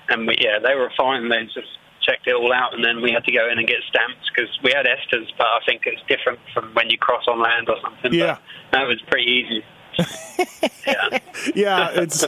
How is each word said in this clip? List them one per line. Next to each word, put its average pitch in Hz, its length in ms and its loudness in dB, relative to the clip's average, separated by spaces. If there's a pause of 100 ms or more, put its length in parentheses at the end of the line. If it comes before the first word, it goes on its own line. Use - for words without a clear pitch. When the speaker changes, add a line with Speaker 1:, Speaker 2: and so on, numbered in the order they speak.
Speaker 1:
and 113 180 0
we, 113 140 2
yeah, 107 180 2
they 123 160 2
were 127 220 0
fine. 131 320 2
They 113 160 2
just 117 240 -12 (340)
checked - 240 0
it 127 80 4
all 120 180 2
out, 123 220 2
and 117 100 0
then 117 180 0
we 120 100 2
had 117 140 0
to 120 60 2
go 117 160 4
in 117 120 0
and 117 80 0
get 120 80 2 (120)
stamps 123 460 -2
'cause 120 140 0 (160)
we 127 80 4
had 139 140 2
Esther's, 123 520 0
but 117 80 4
I 113 180 2
think 120 220 0
it's 117 220 -4
different 123 320 -2 (120)
from 113 220 -6
when 117 160 0
you 113 80 0
cross 123 300 0
on 117 120 0
land 113 280 0
or 110 140 0
something. - 300 -4
Speaker 2:
Yeah. 165 260 0 (340)
Speaker 1:
But 135 60 2
that 131 100 0
was 117 200 -2
pretty 123 220 2
easy. 117 340 -2 (340)
Speaker 2:
<laughs> - 480 -4 (400)
Speaker 1:
Yeah. - 320 0 (360)
Speaker 2:
Yeah, 180 360 0 (100)
it's, 165 280 -2